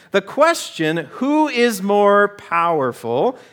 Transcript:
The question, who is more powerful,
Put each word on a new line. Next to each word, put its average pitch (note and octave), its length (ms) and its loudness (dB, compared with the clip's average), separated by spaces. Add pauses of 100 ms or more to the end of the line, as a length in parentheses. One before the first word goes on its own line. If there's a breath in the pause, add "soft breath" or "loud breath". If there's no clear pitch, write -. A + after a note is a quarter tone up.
(120 loud breath)
The G3 100 0
question, A3+ 760 -2
who C#4+ 540 -2
is A#3+ 320 0
more G3+ 480 2
powerful, D#3+ 1080 -4 (160 loud breath)